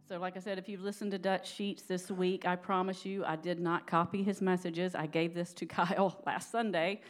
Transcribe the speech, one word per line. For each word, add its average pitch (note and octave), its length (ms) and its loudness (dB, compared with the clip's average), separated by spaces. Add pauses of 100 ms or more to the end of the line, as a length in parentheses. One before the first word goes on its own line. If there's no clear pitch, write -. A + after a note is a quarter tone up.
(100)
So, F#3 80 -4
like F#3 180 -4
I F#3+ 40 -6
said, F#3+ 180 -4
if F#3 100 -8
you've G3 140 -8
listened G3+ 300 -4
to G3 60 -2
Dutch F#3 360 0
Sheets G3+ 300 -4
this F3+ 260 -2
week, F#3 340 2
I F3+ 120 4
promise F#3 500 0
you F#3+ 180 -2
I D#3+ 120 0
did E3+ 240 -2
not E3+ 260 0
copy F3 380 2
his G3 180 0
messages. F3+ 540 2
I D#3 100 0
gave E3 280 2
this F3 200 -4
to - 120 -6
<laughs> - 0 -
Kyle F3+ 600 2
last - 240 -2
Sunday. G3+ 600 2